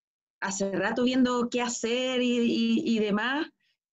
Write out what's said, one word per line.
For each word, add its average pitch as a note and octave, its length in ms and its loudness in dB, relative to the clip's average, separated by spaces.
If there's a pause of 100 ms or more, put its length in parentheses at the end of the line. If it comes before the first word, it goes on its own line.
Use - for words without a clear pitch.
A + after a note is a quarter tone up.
(400)
hace G3 360 -6
rato A3+ 300 0
viendo B3 440 2
qué A#3+ 120 0
hacer B3 600 -2
y, B3 160 2
y, A3+ 480 2
y A3+ 140 2
demás, A3+ 480 -2 (460)